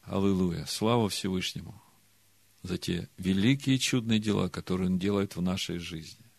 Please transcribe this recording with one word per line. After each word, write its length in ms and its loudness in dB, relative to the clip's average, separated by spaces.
Аллилуйя! 640 2
Слава 420 2
Всевышнему 720 -4
за 140 -6
те 320 -4
великие 600 2
чудные 400 2
дела, 300 2
которые 400 -2
Он 100 2
делает 380 0
в 60 -4
нашей 360 -2
жизни. 460 -12